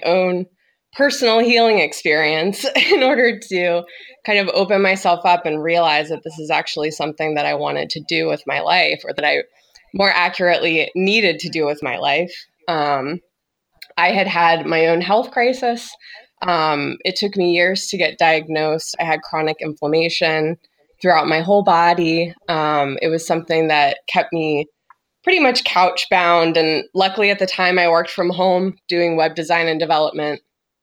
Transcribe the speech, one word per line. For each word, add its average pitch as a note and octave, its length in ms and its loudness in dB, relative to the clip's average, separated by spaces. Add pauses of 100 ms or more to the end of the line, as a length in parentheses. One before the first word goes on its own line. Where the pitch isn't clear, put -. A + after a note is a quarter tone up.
own F3+ 420 0 (460)
personal C4 480 2
healing A#3 380 4
experience D#3 840 0
<laughs> D4+ 260 0
in E4+ 120 4
order A#3 360 2
to F3 440 -2 (420)
kind G#3 140 2
of G3 160 0
open G3 260 2
myself F#3+ 460 2
up F3 180 2
and D3+ 180 -4
realize D#3+ 460 2
that D3+ 160 -8
this D#3+ 140 -14
is D#3 120 -8
actually D#3 400 -2
something D#3 440 -4
that D3 100 -2
I D3 100 -2
wanted D3 360 -4
to D#3 180 -8
do D#3+ 200 0
with D3+ 180 -4
my C#3+ 140 -4
life, D#3 440 0
or D3 80 -8
that D3 120 -6
I D3 180 0 (500)
more G3 180 0
accurately F3 840 0
needed F#3+ 460 0
to D#3+ 100 -8
do D#3 160 -2
with D3 160 -4
my B2+ 160 -6
life. D3+ 340 -2 (360)
Um, D3 520 -2 (800)
I F3+ 140 2
had G3 140 0
had E3 400 2
my D#3+ 200 2
own E3+ 140 2
health G#3 320 0
crisis. A#3+ 580 -2 (520)
Um, D#3 600 0
it F#3 120 -2
took G3 200 -4
me F3 160 2
years F3+ 360 0
to G3 100 -6
get D#3 200 -2
diagnosed. D#3+ 840 0
I E3+ 40 -2
had D#3+ 180 -2
chronic D#3 380 -4
inflammation D#3+ 960 -2 (460)
throughout D#3+ 240 4
my D#3+ 140 0
whole G3 240 2
body. E3+ 680 2 (160)
Um, D3+ 540 0
it D#3 60 0
was E3 180 -2
something E3 420 0
that D3 300 2 (100)
kept - 240 -2
me D#3 340 -2 (560)
pretty F#4 180 2
much B3+ 240 2
couch F3+ 460 0
bound. E3+ 460 2
And D#3 280 0 (100)
luckily F#3+ 360 2
at G3+ 80 0
the F#3+ 80 0
time F3+ 320 0
I F3 100 4
worked E3+ 220 2
from F3 200 -2
home F#3 480 0 (100)
doing E3+ 280 0
web D#3+ 180 0
design E3+ 320 0
and D#3+ 140 -2
development, D3+ 600 -2 (420)